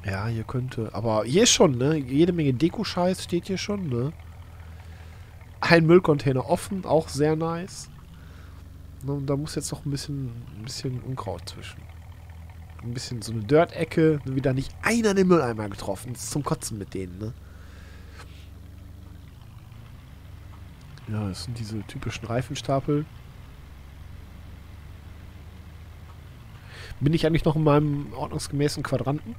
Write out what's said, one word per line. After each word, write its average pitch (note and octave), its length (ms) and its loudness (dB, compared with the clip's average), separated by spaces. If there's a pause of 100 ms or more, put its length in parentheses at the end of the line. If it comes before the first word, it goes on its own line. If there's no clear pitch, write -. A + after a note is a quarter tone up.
Ja, G2+ 220 -2
hier A2+ 180 0
könnte, B2 480 -2
aber G#2+ 320 2
hier D#3+ 180 6
ist A#3+ 80 8
schon, D3+ 260 8
ne? D3 200 4
Jede C#3+ 340 4
Menge D3+ 220 4
Deko-Scheiß F3+ 680 2
steht - 260 -2
hier F#3+ 100 0
schon, G3 320 -2
ne? B2 240 0 (1500)
Ein E3+ 220 10
Müllcontainer C#3+ 640 8
offen, F#3 340 0
auch D#3+ 240 4
sehr D3+ 300 4
nice. E3 520 -4 (1120)
Ne, C#3 100 -2
und C#3 140 -2
da C#3+ 100 2
muss D3+ 180 -4
jetzt D3 160 -4
noch - 140 -8
ein C#3+ 60 -2
bisschen, C#3 340 -4 (320)
ein G#2+ 80 -10
bisschen B2+ 340 -4
Unkraut G2 480 -6
zwischen. - 320 -12 (1040)
Ein A#2 100 -6
bisschen B2 280 -6
so A2 100 -6
eine A2+ 120 -2
Dirt-Ecke, D#3 840 6
ne, C3 100 -2
wieder C3+ 160 4
nicht C3 300 0
einer A3 300 4
in F#3+ 40 4
den F#3+ 140 8
Mülleimer A#2 400 6
getroffen. G#2 420 -4
Das - 120 -8
ist - 80 -6
zum C#3+ 120 0
Kotzen - 340 -2
mit G2 160 -8
denen, F#2 240 -6
ne? G#2+ 160 -6 (3750)
Ja, G#2+ 220 -2
das F2 160 -6
sind A#2+ 120 -6
diese A2 260 -6
typischen - 440 -6
Reifenstapel. C#3 760 0 (4000)
Bin D3 140 4
ich E3 120 4
eigentlich D#3 200 4
noch D#3 100 6
in D#3 80 2
meinem D3 500 6
ordnungsgemäßen C#3+ 680 -2
Quadranten? C#3 560 0